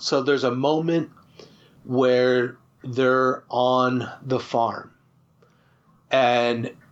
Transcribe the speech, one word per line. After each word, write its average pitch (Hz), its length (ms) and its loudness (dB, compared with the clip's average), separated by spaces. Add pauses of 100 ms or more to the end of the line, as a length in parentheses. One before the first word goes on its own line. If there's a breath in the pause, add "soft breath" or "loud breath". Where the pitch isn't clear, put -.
So 139 220 -2
there's 131 220 0
a 127 100 0
moment 156 560 -2 (760 loud breath)
where 127 720 2 (260)
they're 131 680 0
on 127 580 0 (140)
the 127 180 -4
farm 117 520 -4 (1160 soft breath)
and 120 600 0 (220)